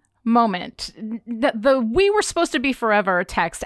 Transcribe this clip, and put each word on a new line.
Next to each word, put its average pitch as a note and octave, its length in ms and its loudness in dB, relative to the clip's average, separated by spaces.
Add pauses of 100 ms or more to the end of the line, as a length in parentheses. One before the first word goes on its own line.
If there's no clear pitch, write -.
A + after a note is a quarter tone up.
(240)
moment. A3+ 680 0 (340)
The, A#3 280 -2
the C4 260 2
"we B3 300 2
were G#4+ 120 2
supposed - 300 -2
to D#4 60 0
be C4 140 -2
forever" G3+ 520 0
text - 420 -4